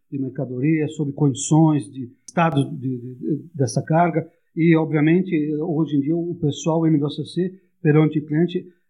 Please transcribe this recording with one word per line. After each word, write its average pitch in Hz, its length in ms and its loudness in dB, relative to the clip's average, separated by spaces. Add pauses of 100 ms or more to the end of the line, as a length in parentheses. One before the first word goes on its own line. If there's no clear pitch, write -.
(100)
de 143 80 -6
mercadoria, 135 720 -2
sobre 139 240 -4
condições 151 760 2
de 131 220 -12 (140)
estado 143 500 0
de, 127 220 -6
de, 127 560 -8
dessa 135 280 -2
carga. 165 460 0 (260)
E, 165 220 4
obviamente, 156 560 2 (280)
hoje 151 360 -2
em 139 40 4
dia, 156 160 -2
o 170 240 -6
pessoal, 160 400 0
o 165 60 2
N 160 120 4
V 143 60 0
O 143 60 -4
C 147 140 -8
C, 185 360 -6 (200)
perante 151 380 4
o 151 80 -6
cliente, 170 400 -2 (240)